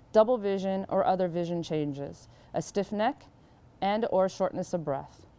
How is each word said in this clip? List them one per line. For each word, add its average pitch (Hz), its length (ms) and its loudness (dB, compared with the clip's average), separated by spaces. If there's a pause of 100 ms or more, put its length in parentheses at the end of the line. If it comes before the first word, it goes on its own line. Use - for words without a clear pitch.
(120)
double 226 260 6
vision, 190 500 -2
or 190 160 2
other 185 240 2
vision 170 340 -2
changes, 147 680 -6 (260)
a 165 80 -2
stiff - 280 -4
neck, 220 360 -2 (540)
and 208 300 0
or 190 180 4
shortness 185 440 -4
of 170 120 -4
breath. 147 420 -6 (120)